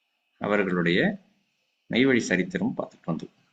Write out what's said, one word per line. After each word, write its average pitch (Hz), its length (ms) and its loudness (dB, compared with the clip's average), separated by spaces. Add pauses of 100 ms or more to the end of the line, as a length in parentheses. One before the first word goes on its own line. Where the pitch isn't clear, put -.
(380)
அவர்களுடைய 98 800 0 (720)
மெய்வழி 127 280 4
சரித்திரம் 95 580 -2
பார்த்துட்டு - 340 -10
வந்தோம். 78 220 -8 (200)